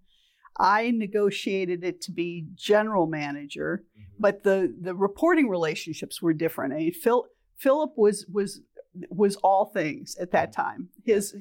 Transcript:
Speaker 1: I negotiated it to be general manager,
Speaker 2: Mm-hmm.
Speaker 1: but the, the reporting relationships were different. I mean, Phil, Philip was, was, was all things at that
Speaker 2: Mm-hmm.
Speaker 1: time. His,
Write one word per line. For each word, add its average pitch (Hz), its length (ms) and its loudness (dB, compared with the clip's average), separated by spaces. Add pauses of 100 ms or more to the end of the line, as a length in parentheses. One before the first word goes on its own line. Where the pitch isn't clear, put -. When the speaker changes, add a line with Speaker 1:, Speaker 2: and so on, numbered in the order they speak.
(560)
Speaker 1:
I 214 380 4
negotiated 202 880 0
it 175 200 -4
to 185 100 -10
be 170 420 -6
general 208 540 2
manager, 147 760 -6 (160)
Speaker 2:
Mm-hmm. - 220 -20
Speaker 1:
but 202 240 0
the, 190 360 2
the 180 140 -6
reporting 254 540 2
relationships 160 760 -4
were 170 100 4
different. 160 420 -4
I - 20 -6
mean, 160 160 0
Phil, 240 340 2 (300)
Philip 294 400 2
was, 208 360 2
was, 202 280 -4 (500)
was 202 260 2
all 196 280 4 (100)
things 156 460 -6
at 180 100 -8
that 143 220 0
Speaker 2:
Mm-hmm. - 100 -4
Speaker 1:
time. 170 260 -8 (160)
His, 214 360 0